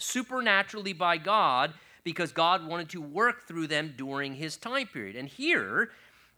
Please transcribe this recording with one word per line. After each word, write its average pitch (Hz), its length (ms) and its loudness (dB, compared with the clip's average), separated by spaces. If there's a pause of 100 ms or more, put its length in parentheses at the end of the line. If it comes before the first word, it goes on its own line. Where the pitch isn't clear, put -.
supernaturally 214 880 0
by 170 260 2
God 156 560 4 (280)
because 165 300 -4
God 165 340 4
wanted 170 240 -6
to 175 100 -10
work 190 460 0
through 165 220 -4
them 151 280 -2
during 139 380 -4
his 156 220 -8
time 247 320 -4
period. 104 260 -8
And 131 140 -10
here 226 640 0 (460)